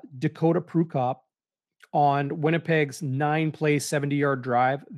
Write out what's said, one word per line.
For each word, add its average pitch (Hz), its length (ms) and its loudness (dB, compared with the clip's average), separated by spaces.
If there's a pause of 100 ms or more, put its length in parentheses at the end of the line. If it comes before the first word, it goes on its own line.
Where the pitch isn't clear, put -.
(180)
Dakota 160 440 0
Prukop 139 560 -2 (760)
on 143 480 2
Winnipeg's 156 600 0
nine-play, 147 800 0
seventy-yard 143 640 0
drive. 127 420 0 (140)